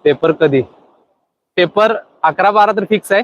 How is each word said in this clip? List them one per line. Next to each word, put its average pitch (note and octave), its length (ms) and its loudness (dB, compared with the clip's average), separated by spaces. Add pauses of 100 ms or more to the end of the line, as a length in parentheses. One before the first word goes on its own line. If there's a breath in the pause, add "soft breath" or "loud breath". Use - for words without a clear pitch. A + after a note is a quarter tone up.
पेपर D3 280 0
कधी? C#3+ 300 0 (920)
पेपर G#3 400 0 (260)
अकरा F#3 280 0
बारा G#3 220 2
तर G3+ 120 -4
फिक्स G#3 280 -2
आहे. G#3 120 0